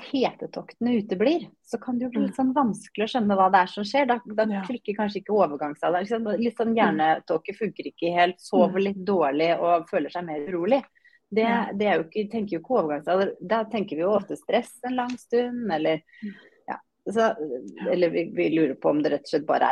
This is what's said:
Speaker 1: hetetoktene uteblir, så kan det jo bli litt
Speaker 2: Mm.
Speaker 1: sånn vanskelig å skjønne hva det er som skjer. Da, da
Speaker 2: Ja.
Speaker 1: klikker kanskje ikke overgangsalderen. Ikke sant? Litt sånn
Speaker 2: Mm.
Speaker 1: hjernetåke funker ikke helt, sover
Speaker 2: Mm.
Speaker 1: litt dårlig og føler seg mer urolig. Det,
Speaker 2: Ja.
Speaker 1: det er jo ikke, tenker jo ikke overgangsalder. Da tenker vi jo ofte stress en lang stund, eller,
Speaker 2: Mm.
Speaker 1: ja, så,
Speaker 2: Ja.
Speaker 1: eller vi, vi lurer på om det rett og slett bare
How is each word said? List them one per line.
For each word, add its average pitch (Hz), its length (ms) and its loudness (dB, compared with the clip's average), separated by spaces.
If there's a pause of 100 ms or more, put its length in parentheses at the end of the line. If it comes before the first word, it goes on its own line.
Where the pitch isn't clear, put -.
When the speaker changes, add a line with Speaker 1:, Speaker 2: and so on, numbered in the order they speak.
(100)
Speaker 1:
hetetoktene 233 880 -2
uteblir, 214 460 0 (200)
så - 140 -6
kan 240 180 -4
det 247 80 -2
jo 240 80 -8
bli 214 80 0
litt - 140 -2
Speaker 2:
Mm. - 20 -2
Speaker 1:
sånn 262 160 2
vanskelig 220 500 -2
å 214 80 -4
skjønne 208 240 2
hva 190 160 6
det 190 80 8
er 180 120 0
som 208 120 -6
skjer. 269 240 2
Da, 240 160 2
da 214 280 0
Speaker 2:
Ja. 196 120 -2
Speaker 1:
klikker 214 320 -6
kanskje 202 260 -2
ikke 208 140 -2
overgangsalderen. 160 680 0
Ikke 226 100 -4
sant? 214 260 -2
Litt 233 160 -2
sånn 226 160 0
Speaker 2:
Mm. 226 60 2
Speaker 1:
hjernetåke 160 800 0
funker 196 320 -6
ikke 170 240 -4
helt, 175 260 2
sover 202 380 2
Speaker 2:
Mm. 196 60 2
Speaker 1:
litt 196 200 -4
dårlig 165 540 2
og 170 320 2
føler 156 200 -2
seg 175 140 -8
mer 151 240 -8
urolig. 196 340 0 (480)
Det, 214 120 0
Speaker 2:
Ja. 233 320 2
Speaker 1:
det 208 120 0
er 185 100 4
jo 160 80 0
ikke, 202 260 -6
tenker 220 220 -4
jo 165 80 -4
ikke 247 200 0
overgangsalder. 165 540 0 (120)
Da 220 180 0
tenker 214 320 -6
vi 160 60 -2
jo 202 120 2
ofte 190 220 -2
stress - 480 -4
en 254 120 -6
lang 247 220 -2
stund, 240 540 -2
eller, 160 280 0 (220)
Speaker 2:
Mm. 202 120 -10 (340)
Speaker 1:
ja, - 80 -6 (340)
så, 220 240 2 (420)
Speaker 2:
Ja. - 140 -4
Speaker 1:
eller 175 200 4
vi, 170 220 -2
vi 170 180 0
lurer 156 260 2
på - 140 0
om 147 120 2
det 143 100 0
rett 143 120 -2
og - 40 -18
slett 147 180 -2
bare 135 260 2